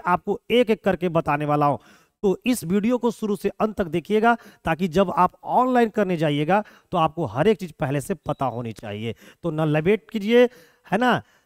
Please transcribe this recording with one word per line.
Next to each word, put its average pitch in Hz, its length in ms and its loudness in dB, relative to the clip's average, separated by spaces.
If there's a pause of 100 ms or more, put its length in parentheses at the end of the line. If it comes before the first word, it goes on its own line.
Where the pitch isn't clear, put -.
आपको 180 340 -2 (120)
एक 233 180 4
एक 220 140 -2
करके 180 280 0
बताने 151 340 0
वाला 147 200 2
हूं। 139 120 2 (460)
तो 190 220 0
इस 247 200 -2
वीडियो 208 320 0
को 233 140 -2
शुरू 208 240 -4
से - 160 -4
अंत 208 260 -4
तक 190 100 -2
देखिएगा, 208 480 0 (300)
ताकि 165 240 -2
जब 175 220 0
आप - 320 0
ऑनलाइन 240 460 2
करने 185 280 -2
जाइएगा 151 460 0 (280)
तो 185 60 -2
आपको 160 300 0
हर 127 200 -2
एक 220 120 2
चीज 175 140 -10
पहले 143 280 -4
से 196 140 -6
पता - 320 -6
होनी 117 260 -8
चाहिए। 107 420 -8 (280)
तो 170 80 -4
न 156 180 -2
लेट 156 400 0
कीजिए, 226 340 2 (440)
है 190 100 0
ना, 233 240 0 (240)